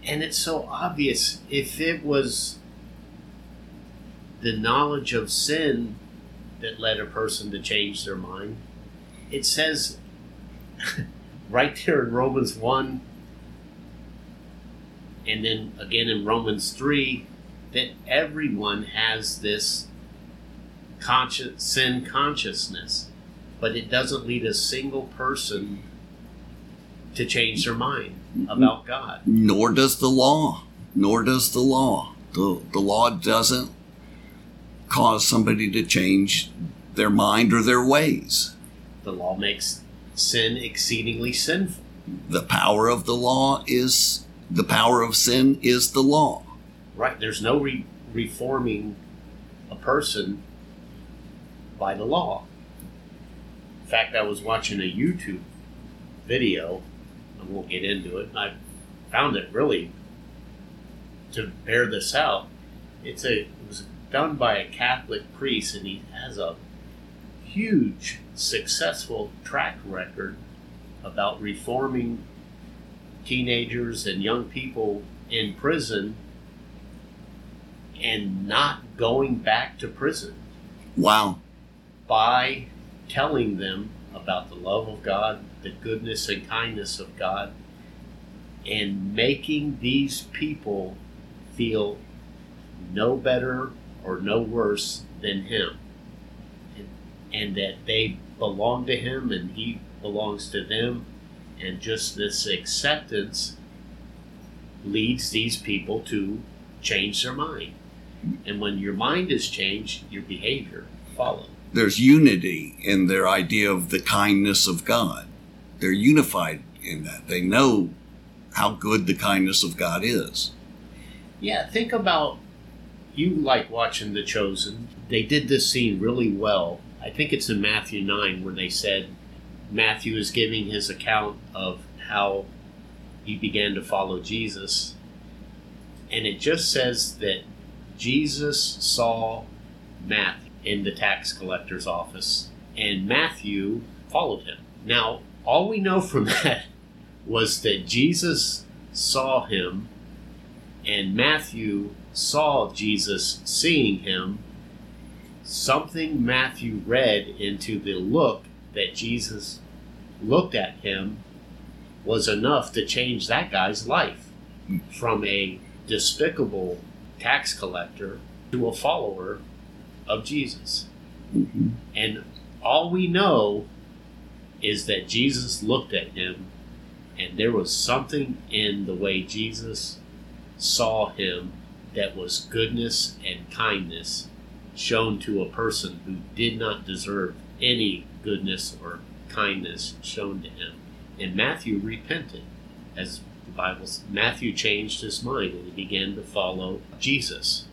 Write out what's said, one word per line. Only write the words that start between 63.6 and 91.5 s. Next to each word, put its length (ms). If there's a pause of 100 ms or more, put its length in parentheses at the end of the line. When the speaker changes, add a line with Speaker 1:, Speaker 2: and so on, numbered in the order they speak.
Speaker 1:
was 180 (260)
done 240
by 220
a 120
Catholic 640
priest, 400
and 140
he 160 (100)
has 240
a 180 (880)
huge, 760 (160)
successful 960 (120)
track 400
record 540 (680)
about 380
reforming 800 (1040)
teenagers 800
and 160
young 220
people 580 (300)
in 240
prison 600 (1800)
and 480
not 340 (160)
going 400
back 420
to 80
prison. 480 (600)
Speaker 2:
Wow. 440 (680)
Speaker 1:
By 600 (420)
telling 480
them 320 (240)
about 360
the 60
love 320
of 140
God, 420 (200)
the 60
goodness 580
and 200
kindness 520
of 180
God, 360 (1120)
and 500
making 640
these 440 (100)
people 640 (560)